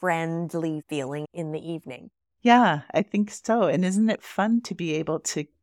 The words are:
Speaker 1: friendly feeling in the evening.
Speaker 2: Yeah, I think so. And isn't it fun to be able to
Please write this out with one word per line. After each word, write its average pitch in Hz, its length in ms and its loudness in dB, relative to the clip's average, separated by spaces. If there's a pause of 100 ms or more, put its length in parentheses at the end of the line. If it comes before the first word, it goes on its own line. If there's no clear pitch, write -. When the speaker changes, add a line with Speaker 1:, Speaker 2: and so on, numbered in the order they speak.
Speaker 1:
friendly 165 880 -2
feeling 147 460 -4
in 160 180 -6
the 160 80 -6
evening. 160 500 -12 (320)
Speaker 2:
Yeah, 233 400 6 (100)
I 214 100 2
think 208 280 -2
so. 226 340 0
And 165 200 2
isn't 196 260 2
it - 120 -4
fun 226 400 0
to - 120 -10
be 170 200 -4
able 160 260 -2
to - 240 -4 (180)